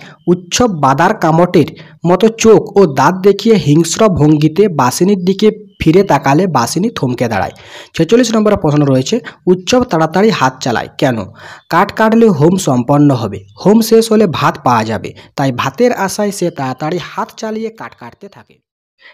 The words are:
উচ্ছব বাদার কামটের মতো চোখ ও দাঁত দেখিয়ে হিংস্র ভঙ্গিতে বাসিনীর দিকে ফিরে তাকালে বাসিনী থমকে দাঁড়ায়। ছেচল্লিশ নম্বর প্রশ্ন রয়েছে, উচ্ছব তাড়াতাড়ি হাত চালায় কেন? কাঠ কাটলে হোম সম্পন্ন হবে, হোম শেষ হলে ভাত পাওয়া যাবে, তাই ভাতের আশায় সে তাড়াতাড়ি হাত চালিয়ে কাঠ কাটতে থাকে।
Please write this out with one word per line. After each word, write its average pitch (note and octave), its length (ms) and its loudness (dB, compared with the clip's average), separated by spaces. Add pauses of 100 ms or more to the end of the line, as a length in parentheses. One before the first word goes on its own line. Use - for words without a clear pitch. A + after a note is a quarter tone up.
(260)
উচ্ছব F3 540 -2
বাদার C#3+ 340 2
কামটের E3+ 520 0 (400)
মতো F3+ 220 2
চোখ A3 480 2
ও G3 100 4
দাঁত C#3 280 0
দেখিয়ে G3 400 2
হিংস্র E3 540 2
ভঙ্গিতে D#3 600 2
বাসিনীর F3 560 -2
দিকে G3 260 2 (300)
ফিরে F3 220 4
তাকালে D3 440 0
বাসিনী D#3+ 480 -2
থমকে B2 340 -4
দাঁড়ায়। F#2 220 -4 (460)
ছেচল্লিশ A3 380 2
নম্বর G#3+ 220 2
প্রশ্ন D3 280 0
রয়েছে, C3+ 360 0 (260)
উচ্ছব F#3 360 0
তাড়াতাড়ি F3 480 0
হাত C3+ 320 -2
চালায় A2 260 -4 (100)
কেন? B2+ 180 0 (520)
কাঠ F3 240 0
কাটলে A3 360 2
হোম E3+ 280 2
সম্পন্ন C#3+ 580 2
হবে, A2 300 -8 (200)
হোম A3 160 4
শেষ A3 320 2
হলে G#3+ 140 2
ভাত D3 380 -4
পাওয়া A#2 200 0
যাবে, G2+ 280 -8 (240)
তাই C#3 160 -2
ভাতের A#3+ 400 -2
আশায় - 380 -6
সে F3+ 200 -6
তাড়াতাড়ি D3+ 520 -8
হাত - 340 -10
চালিয়ে A3 340 -10
কাঠ C#3 240 -18
কাটতে A#3 340 -20
থাকে। - 380 -20 (480)